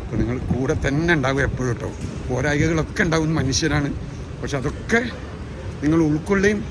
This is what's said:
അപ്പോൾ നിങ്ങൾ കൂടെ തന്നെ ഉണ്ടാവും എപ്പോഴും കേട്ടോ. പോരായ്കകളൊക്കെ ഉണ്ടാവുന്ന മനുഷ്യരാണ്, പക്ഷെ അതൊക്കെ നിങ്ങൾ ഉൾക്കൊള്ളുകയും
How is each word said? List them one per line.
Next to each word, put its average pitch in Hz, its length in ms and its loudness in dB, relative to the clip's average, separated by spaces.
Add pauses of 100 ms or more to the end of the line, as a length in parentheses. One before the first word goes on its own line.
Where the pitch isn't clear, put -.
അപ്പോൾ 123 180 -4
നിങ്ങൾ 117 160 0 (160)
കൂടെ 135 220 0 (100)
തന്നെ 156 320 2
ഉണ്ടാവും 135 320 2
എപ്പോഴും 127 220 -2
കേട്ടോ. - 180 -4 (400)
പോരായ്കകളൊക്കെ 147 760 0
ഉണ്ടാവുന്ന 160 360 2
മനുഷ്യരാണ്, 143 480 2 (500)
പക്ഷെ 139 220 -2
അതൊക്കെ 143 400 0 (840)
നിങ്ങൾ 160 240 4
ഉൾക്കൊള്ളുകയും 196 520 2 (120)